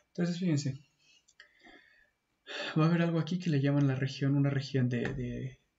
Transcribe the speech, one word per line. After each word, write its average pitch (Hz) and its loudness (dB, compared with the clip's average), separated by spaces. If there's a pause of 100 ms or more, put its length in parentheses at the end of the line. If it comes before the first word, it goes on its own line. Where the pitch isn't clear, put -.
Entonces, 175 -2
fíjense. 151 -2 (1900)
Va 160 6
a - 6
haber 170 2
algo 165 0
aquí 160 -2
que 180 -2
le 143 2
llaman 143 4
la 131 2
región, 135 0
una 139 4
región 131 0
de, 120 -2
de, 123 -8 (200)